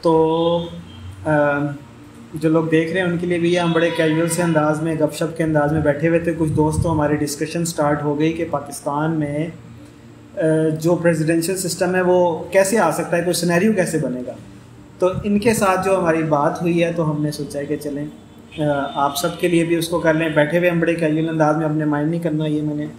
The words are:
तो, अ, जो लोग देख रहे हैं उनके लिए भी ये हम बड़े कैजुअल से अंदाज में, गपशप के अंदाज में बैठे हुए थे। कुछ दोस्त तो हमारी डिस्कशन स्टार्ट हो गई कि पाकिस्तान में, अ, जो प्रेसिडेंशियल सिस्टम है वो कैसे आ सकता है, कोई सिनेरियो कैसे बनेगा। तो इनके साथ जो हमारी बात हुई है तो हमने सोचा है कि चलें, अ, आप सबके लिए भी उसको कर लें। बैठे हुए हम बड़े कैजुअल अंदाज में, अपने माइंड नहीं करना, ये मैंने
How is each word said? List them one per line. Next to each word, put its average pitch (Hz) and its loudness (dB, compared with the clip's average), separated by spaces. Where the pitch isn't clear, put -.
तो, 165 4
अ, 156 0
जो 156 0
लोग 160 2
देख 160 2
रहे 185 0
हैं 175 0
उनके 175 -2
लिए 175 0
भी 170 2
ये 175 2
हम 170 0
बड़े 165 4
कैजुअल 160 2
से 170 -2
अंदाज 156 2
में, 160 -2
गपशप 156 -2
के 170 0
अंदाज 151 0
में 156 0
बैठे 147 2
हुए 165 2
थे। 170 -2
कुछ 156 -2
दोस्त 156 2
तो 175 0
हमारी 151 2
डिस्कशन 151 -4
स्टार्ट 147 0
हो 147 0
गई 160 0
कि 165 -4
पाकिस्तान 147 -4
में, 151 -2
अ, 165 -12
जो 165 2
प्रेसिडेंशियल 165 0
सिस्टम 180 -2
है 185 2
वो 180 2
कैसे 190 4
आ 170 4
सकता 170 -2
है, 170 0
कोई 175 0
सिनेरियो 175 2
कैसे 170 0
बनेगा। 127 -6
तो 180 4
इनके 208 2
साथ 185 2
जो 190 2
हमारी 165 2
बात 151 0
हुई 170 0
है 170 0
तो 170 -2
हमने 151 -2
सोचा 143 -8
है 143 -6
कि 147 -4
चलें, 147 -8
अ, - -8
आप 143 0
सबके 175 -2
लिए 170 2
भी 170 0
उसको 160 -2
कर 160 2
लें। 160 0
बैठे 151 2
हुए 175 4
हम 170 0
बड़े 170 2
कैजुअल 160 0
अंदाज 156 2
में, 160 -2
अपने 151 0
माइंड 147 0
नहीं 170 -2
करना, 156 -2
ये 151 -2
मैंने 151 -4